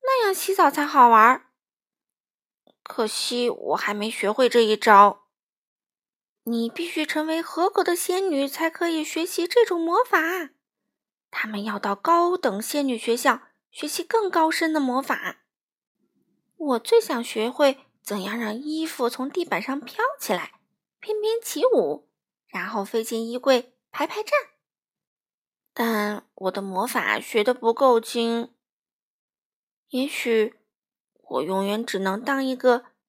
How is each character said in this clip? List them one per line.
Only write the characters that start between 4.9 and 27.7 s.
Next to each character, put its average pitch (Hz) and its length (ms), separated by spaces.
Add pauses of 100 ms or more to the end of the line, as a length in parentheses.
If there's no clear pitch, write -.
你 233 240
必 339 200
须 311 180
成 311 220
为 320 120
合 330 300
格 392 140
的 349 120
仙 370 360
女 277 160
才 294 200
可 320 200
以 320 160
学 311 200
习 349 240
这 466 160
种 359 160
魔 339 240
法。 339 460 (800)
他 - 160
们 208 200
要 208 120
到 202 160
高 339 440
等 220 240
仙 285 260
女 240 100
学 233 200
校 247 240 (280)
学 - 160
习 302 160
更 415 280
高 320 200
深 320 220
的 311 80
魔 254 220
法。 - 420 (1120)
我 302 240
最 453 220
想 277 200
学 226 280
会 277 360 (160)
怎 202 220
样 202 160
让 214 160
衣 302 300
服 262 240
从 254 200
地 349 140
板 180 180
上 269 200
飘 - 240 (120)
起 - 140
来， - 300 (400)
翩 427 180
翩 440 220
起 - 240
舞， 220 440 (380)
然 180 180
后 202 200
飞 226 180
进 226 240
衣 240 100
柜 247 400 (140)
排 - 160
排 427 160
站。 - 80 (1400)
但 208 520 (100)
我 190 160
的 196 100
魔 196 260
法 202 320
学 - 240
得 247 100
不 226 200